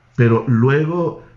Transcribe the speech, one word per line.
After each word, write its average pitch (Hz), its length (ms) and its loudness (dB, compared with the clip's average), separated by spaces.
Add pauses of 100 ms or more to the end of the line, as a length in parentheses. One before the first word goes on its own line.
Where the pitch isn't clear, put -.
(160)
Pero 117 320 2
luego, 147 760 -2 (140)